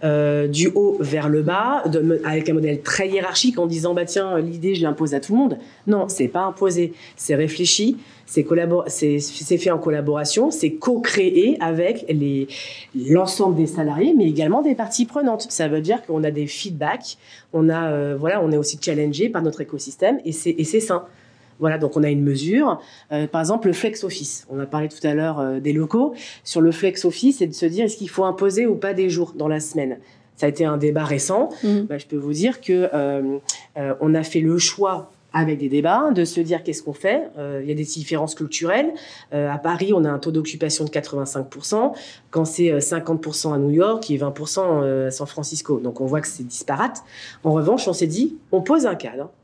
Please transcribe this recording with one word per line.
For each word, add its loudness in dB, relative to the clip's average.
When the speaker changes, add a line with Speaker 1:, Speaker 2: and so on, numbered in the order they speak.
Speaker 1:
euh, 2
du 2
haut 2
vers 0
le 4
bas, 0
de 2
me-, 2
avec -2
un 2
modèle 0
très -2
hiérarchique 0
en 2
disant, « 0
Bah, 0
tiens, -2
l'idée, -2
je 0
l'impose 0
à 2
tout -4
le 6
monde. » 2
Non, 2
c'est 0
pas 0
imposé. 0
C'est -2
réfléchi, 2
c'est 2
collabor-, 2
c'est, 0
c'est -2
fait 2
en 2
collaboration, 0
c'est 0
co-créé 2
avec 0
les, 0
l'ensemble 2
des 2
salariés, 0
mais 6
également 2
des 2
parties -2
prenantes. -2
Ça -2
veut 0
dire 0
qu'on -2
a 2
des -2
feedbacks, -6
on 4
a, 2
euh, 0
voilà, 0
on 2
est 4
aussi -2
challengé 0
par -2
notre -2
écosystème -2
et -4
c'est, -2
et 0
c'est 2
sain. -2
Voilà, 0
donc 0
on 4
a 2
une 2
mesure. 2
Euh, 0
par -2
exemple, 0
le 4
flex -4
office. -8
On -6
a -6
parlé -4
tout -4
à 2
l'heure, -2
euh, -2
des -2
locaux. 2
Sur -4
le 6
flex 0
office, 4
c'est 2
de -6
se -4
dire, 0
est-ce -2
qu'il -8
faut 0
imposer 2
ou 2
pas -4
des 2
jours 0
dans -2
la 0
semaine ? -4
Ça 0
a 6
été 0
un 0
débat 0
récent. 0
Speaker 2:
Mhm. 2
Speaker 1:
Bah, -6
je -12
peux -4
vous -2
dire 0
que, 2
euh, 0
euh, -2
on 4
a 2
fait 0
le 2
choix 0
avec 0
des -2
débats, 2
de 2
se -2
dire 0
qu'est-ce -6
qu'on -8
fait. -2
Euh, -6
il -8
y 0
a -2
des -4
différences -4
culturelles. -2
Euh, -2
à -4
Paris, 0
on 4
a 2
un -2
taux -6
d'occupation -2
de -4
quatre-vingt-cinq -6
pour -18
cent, 0
quand 0
c'est, 2
euh, 2
cinquante -2
pour -8
cent -2
à 0
New 2
York 2
et 0
vingt -2
pour -8
cent, 0
euh, 0
à -4
San -8
Francisco. -4
Donc, -6
on -2
voit 0
que -8
c'est -10
disparate. -4
En 4
revanche, 2
on 0
s'est 0
dit, 0
on 4
pose 2
un 0
cadre -10